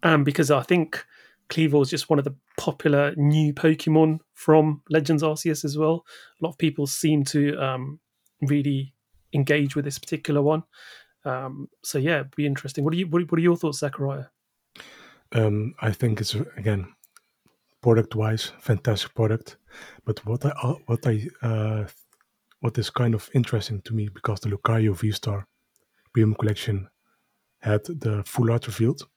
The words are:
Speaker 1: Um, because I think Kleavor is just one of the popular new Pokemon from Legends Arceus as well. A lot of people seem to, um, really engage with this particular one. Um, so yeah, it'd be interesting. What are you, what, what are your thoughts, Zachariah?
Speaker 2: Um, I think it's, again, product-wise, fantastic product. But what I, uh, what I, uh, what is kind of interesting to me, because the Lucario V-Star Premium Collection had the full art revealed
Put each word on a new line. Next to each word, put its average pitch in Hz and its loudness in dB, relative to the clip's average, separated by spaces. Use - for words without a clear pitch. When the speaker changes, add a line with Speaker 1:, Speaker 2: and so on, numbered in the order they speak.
Speaker 1:
Um, 156 6
because 143 2
I 135 4
think 165 0
Kleavor 147 4
is 131 0
just - -6
one 156 4
of 139 0
the 139 -6
popular 143 0
new 147 4
Pokemon 160 4
from 156 4
Legends 151 2
Arceus 156 -2
as 147 -4
well. 156 0
A - -6
lot 160 -2
of - -16
people 147 0
seem 151 2
to, 143 0
um, 131 -6
really 139 -2
engage 143 0
with 143 -2
this 139 -8
particular 147 -2
one. 156 2
Um, 131 -8
so - -4
yeah, 156 0
it'd 135 -12
be 147 -2
interesting. 139 -4
What 156 0
are - -2
you, 185 -2
what, 165 0
what 175 2
are 165 2
your 175 4
thoughts, 151 -4
Zachariah? 139 -4
Speaker 2:
Um, 107 0
I 110 0
think 110 0
it's, - -4
again, 101 -2
product-wise, 110 2
fantastic - -2
product. 113 -2
But - -6
what 113 -4
I, 143 2
uh, 135 -4
what 117 -2
I, 110 0
uh, 110 -2
what 117 -2
is - -4
kind 120 0
of - -4
interesting 113 -2
to - -8
me, 104 -4
because 98 -4
the 110 -6
Lucario 107 0
V-Star 101 -4
Premium 110 4
Collection 101 -4
had 104 0
the 113 -4
full 117 0
art 117 0
revealed 113 0